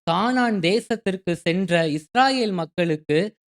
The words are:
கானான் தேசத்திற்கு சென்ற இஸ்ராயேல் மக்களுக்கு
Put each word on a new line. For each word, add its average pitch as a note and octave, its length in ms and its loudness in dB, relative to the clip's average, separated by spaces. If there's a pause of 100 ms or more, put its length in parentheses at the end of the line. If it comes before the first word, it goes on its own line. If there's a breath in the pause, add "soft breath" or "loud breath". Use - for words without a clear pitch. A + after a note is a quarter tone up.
(100)
கானான் A3+ 500 0
தேசத்திற்கு F#3+ 720 -2
சென்ற E3+ 560 0
இஸ்ராயேல் A#3+ 640 0
மக்களுக்கு E3 840 -2 (200)